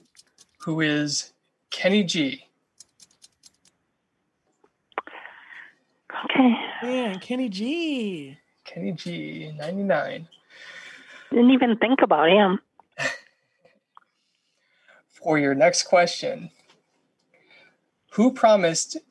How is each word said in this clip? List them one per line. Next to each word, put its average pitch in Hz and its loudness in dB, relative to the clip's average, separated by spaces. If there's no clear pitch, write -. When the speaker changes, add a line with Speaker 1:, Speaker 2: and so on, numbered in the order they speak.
Speaker 1:
Who 160 -4
is 151 -2
Kenny 196 2
G? 147 -4
Speaker 2:
Okay. 247 2
Speaker 3:
Man, 240 -4
Kenny 254 -6
G. 208 -6
Speaker 1:
Kenny 190 -8
G, 160 -12
ninety-nine. 180 -4
Speaker 2:
Didn't 240 6
even 247 4
think 247 2
about 160 4
him. 196 4
Speaker 1:
<laughs> - -6
For 156 -2
your 139 2
next 160 2
question, 175 0
who 247 4
promised 214 2